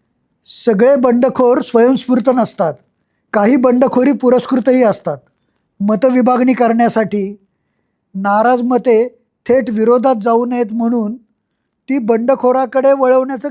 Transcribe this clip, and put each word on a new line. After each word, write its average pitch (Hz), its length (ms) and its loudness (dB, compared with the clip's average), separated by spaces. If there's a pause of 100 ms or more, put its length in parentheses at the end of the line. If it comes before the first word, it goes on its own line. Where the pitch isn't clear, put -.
(640)
सगळे 240 300 4
बंडखोर 247 680 2
स्वयंस्फूर्त 247 720 0
नसतात. 190 380 -2 (600)
काही 214 220 2
बंडखोरी 254 560 2
पुरस्कृतही 254 720 0
असतात. 180 340 -2 (720)
मतविभागणी 254 640 2
करण्यासाठी, 220 840 -2 (760)
नाराज 214 460 0
मते 240 460 0 (400)
थेट 240 220 0
विरोधात 240 520 0
जाऊ 233 240 0
नयेत 240 280 -4
म्हणून 233 420 -4 (760)
ती 269 80 -2
बंडखोराकडे 254 960 0
वळवण्याचं 262 600 0